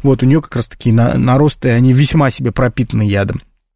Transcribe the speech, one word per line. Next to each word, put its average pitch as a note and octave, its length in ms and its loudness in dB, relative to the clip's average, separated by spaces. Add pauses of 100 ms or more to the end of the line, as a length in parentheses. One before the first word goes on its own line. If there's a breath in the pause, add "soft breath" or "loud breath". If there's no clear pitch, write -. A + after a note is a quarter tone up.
Вот, C3+ 200 2
у C3 40 2
нее D3 140 4
как - 160 -12
раз A#2+ 100 -4
такие - 280 -2
на-, A#2+ 240 2
наросты, C3 500 0
они B2 240 2
весьма C#3 380 2
себе A#2 220 -6
пропитаны A#2+ 500 -4
ядом. G2 400 -2 (340)